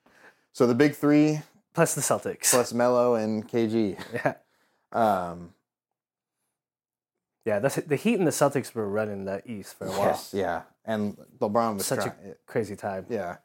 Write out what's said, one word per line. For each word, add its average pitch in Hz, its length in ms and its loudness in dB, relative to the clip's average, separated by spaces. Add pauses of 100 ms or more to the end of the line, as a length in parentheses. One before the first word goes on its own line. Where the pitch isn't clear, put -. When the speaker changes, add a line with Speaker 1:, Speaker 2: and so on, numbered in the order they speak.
(520)
Speaker 1:
So 127 140 4
the 120 80 4
big 147 200 4
three 151 460 4 (320)
Speaker 2:
Plus 160 220 2
the 143 80 -4
Celtics. - 480 -2
Speaker 1:
plus 120 220 2
Melo 123 420 4
and 110 340 -2
K 117 180 0
G. 110 380 0
Speaker 2:
<laughs> - 80 -16
Yeah. 120 220 -4 (580)
Speaker 1:
Um, 90 640 -2 (1900)
Speaker 2:
Yeah, 104 140 0
that's, 107 180 -2
the 143 200 -2
Heat 220 220 0
and 180 80 2
the 143 40 4
Celtics 139 440 0
were 107 140 -4
running 101 360 -4
the 98 260 -6
East 101 260 -14
for 98 100 -12
a 92 40 -6
while. 95 100 -2 (100)
Speaker 1:
yes, - 220 -6
yeah. 87 300 -2 (220)
And 104 320 -4 (240)
LeBron 113 380 0
was 95 80 -4
Speaker 2:
Such 127 140 -2
a - 100 0
Speaker 1:
try-, 95 240 -18 (120)
Speaker 2:
crazy 101 300 -6
time. 95 320 -8
Speaker 1:
Yeah. 95 360 -6